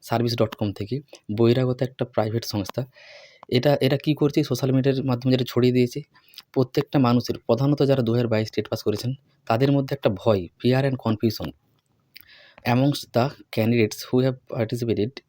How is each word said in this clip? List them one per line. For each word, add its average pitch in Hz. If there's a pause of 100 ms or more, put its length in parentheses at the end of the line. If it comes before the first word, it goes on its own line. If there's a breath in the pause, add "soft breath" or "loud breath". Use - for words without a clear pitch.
সার্ভিস 117
ডট 107
কম 104
থেকে, 101 (380 loud breath)
বহিরাগত 120
একটা 127
প্রাইভেট 113
সংস্থা, 104 (680 loud breath)
এটা, 127 (100)
এটা 131
কী 151
করছে, 147
সোশ্যাল 131
মিডিয়ার 131
মাধ্যমে 127
যেটা 127
ছড়িয়ে 123
দিয়েছে, 127 (520 loud breath)
প্রত্যেকটা 139
মানুষের, 123
প্রধানত 135
যারা 135
দু 113
হাজার 120
বাইশ 110
টেট 107
পাস 113
করেছেন 107 (360)
তাদের 123
মধ্যে 139
একটা 135
ভয়, 101 (160)
fear 127
and 131
confusion 113 (1160 loud breath)
amongst 131 (100)
the 120 (260)
candidates 110
who -
have 131 (120)
participated 117 (180)